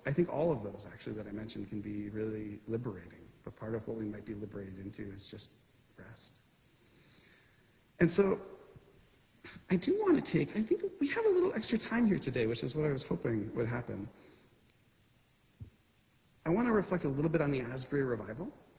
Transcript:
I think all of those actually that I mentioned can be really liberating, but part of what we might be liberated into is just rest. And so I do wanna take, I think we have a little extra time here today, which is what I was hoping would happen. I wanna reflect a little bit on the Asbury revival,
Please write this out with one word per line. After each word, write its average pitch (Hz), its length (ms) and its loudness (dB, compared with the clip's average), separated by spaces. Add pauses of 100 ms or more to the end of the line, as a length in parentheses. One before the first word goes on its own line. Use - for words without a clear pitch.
I 135 80 0
think 170 180 4
all 160 220 2
of 117 100 -4
those 98 300 -8
actually - 220 -8
that 107 120 -8
I 104 60 -12
mentioned 107 380 -8
can 107 100 -6
be 104 300 -6
really 107 480 -6 (100)
liberating, 110 560 -6 (180)
but 107 140 -14
part 113 180 -6
of 110 140 -6
what 117 80 -4
we 113 80 -4
might 104 220 -8
be 110 80 -8
liberated 101 460 -10
into 101 340 -10
is - 120 -10
just - 260 -12 (440)
rest. - 440 -16 (1600)
And 170 80 8
so 190 260 6 (1300)
I 185 60 4
do 320 260 2
wanna 339 180 6
take, 147 360 2
I 214 40 4
think 330 220 2 (160)
we 285 80 2
have 453 180 2
a 440 40 6
little 359 260 6
extra 220 240 2
time 233 260 2
here 196 140 6
today, 123 300 2
which 120 160 0
is 131 100 -2
what 151 100 2
I 151 60 4
was 131 140 0
hoping 113 500 0
would 113 140 0
happen. 104 400 -4 (2250)
I 160 60 2
wanna 233 220 4
reflect 185 320 2
a 156 40 0
little 143 220 2
bit 156 100 4
on 143 120 2
the 135 80 0
Asbury 127 420 -2
revival, 123 500 -4 (260)